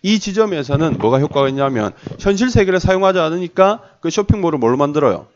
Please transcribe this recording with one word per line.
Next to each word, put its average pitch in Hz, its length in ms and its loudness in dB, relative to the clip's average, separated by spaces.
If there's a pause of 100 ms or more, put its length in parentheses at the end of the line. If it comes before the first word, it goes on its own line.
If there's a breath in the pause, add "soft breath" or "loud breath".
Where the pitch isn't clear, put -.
이 202 160 0
지점에서는 160 760 -2
뭐가 113 220 2
효과가 139 300 0
있냐면, 135 420 -2 (280 loud breath)
현실 202 300 0
세계를 190 300 2
사용하지 190 400 2
않으니까 180 640 0 (180 loud breath)
그 165 100 -4
쇼핑몰을 175 500 0
뭘로 120 180 2
만들어요? 143 580 0